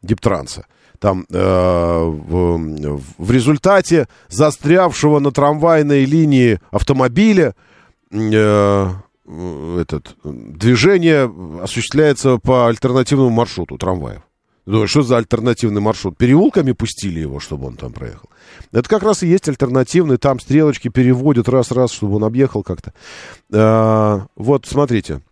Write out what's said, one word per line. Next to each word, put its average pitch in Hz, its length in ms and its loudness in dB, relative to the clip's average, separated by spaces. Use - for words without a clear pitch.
Дептранса. 95 600 -4
Там, 95 320 -2
э, 90 720 0
в, 78 960 -4
в 90 120 -6
результате 151 760 2
застрявшего 151 920 2
на 143 140 0
трамвайной 147 760 2
линии 135 520 2
автомобиля, 135 840 2
э, 104 800 2
этот, 78 460 -8
движение 120 1040 0
осуществляется 131 760 0
по 127 300 2
альтернативному 127 640 0
маршруту 113 460 -4
трамваев. 76 460 -6
Думаю, 107 240 0
что 147 140 2
за 123 160 2
альтернативный 110 640 -2
маршрут? 101 360 -4
Переулками 143 560 2
пустили 98 480 -6
его, 71 180 -8
чтобы 67 300 -10
он 60 80 -16
там 60 160 -14
проехал? - 360 -16
Это - 160 -2
как 214 160 0
раз 214 180 0
и 175 60 0
есть 175 200 2
альтернативный. 131 680 0
Там 131 240 -2
стрелочки 147 480 0
переводят 127 600 2
раз-раз, 123 440 0
чтобы 104 240 -4
он 104 80 0
объехал 117 400 -2
как-то. - 280 -12
А, 110 840 2
вот, 131 320 -2
смотрите. 113 540 -2